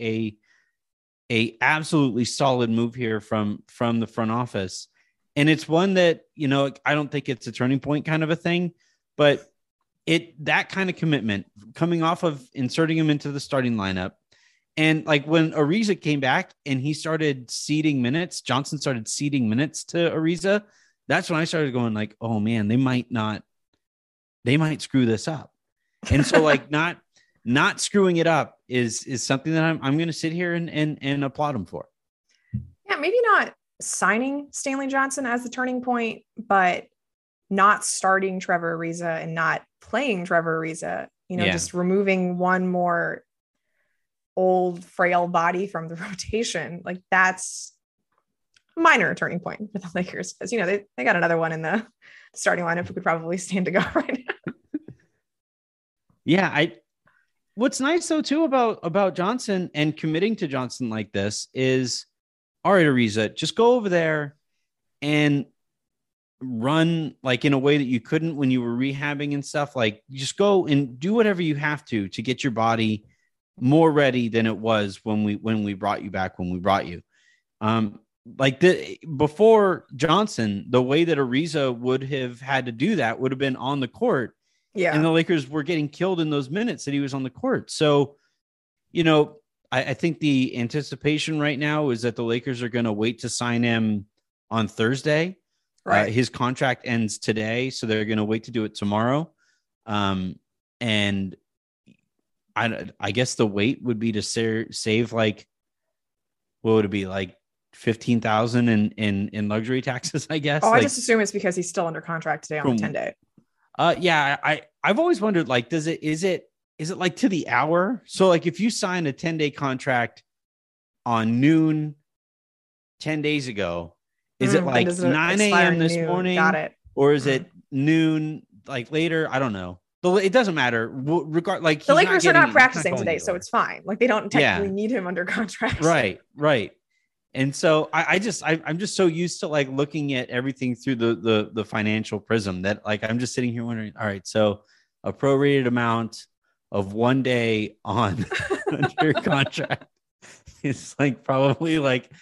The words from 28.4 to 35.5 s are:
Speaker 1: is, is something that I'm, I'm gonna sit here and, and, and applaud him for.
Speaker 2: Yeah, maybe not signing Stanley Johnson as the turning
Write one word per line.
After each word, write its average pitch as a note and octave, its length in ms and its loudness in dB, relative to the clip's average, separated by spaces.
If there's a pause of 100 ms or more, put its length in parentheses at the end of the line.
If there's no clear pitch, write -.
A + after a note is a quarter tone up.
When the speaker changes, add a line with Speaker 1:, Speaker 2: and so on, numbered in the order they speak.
Speaker 1:
is, B2 360 -2
is C3 180 -6
something D3 320 -2
that D#3+ 100 2
I'm, D#3+ 180 0
I'm C#3 140 0
gonna E3 160 -2
sit D#3+ 220 -4
here F3 180 -4
and, E3+ 160 -4
and, D3+ 320 -2
and C#3+ 240 -4
applaud D3 300 -4
him G2 100 -6
for. - 240 -12 (960)
Speaker 2:
Yeah, G4 100 -2
maybe E4+ 260 0
not F#4+ 320 2 (260)
signing C4+ 720 -2
Stanley C4+ 360 -4
Johnson C4+ 360 -2
as A#3+ 180 -2
the B3 60 -10
turning B3+ 320 -4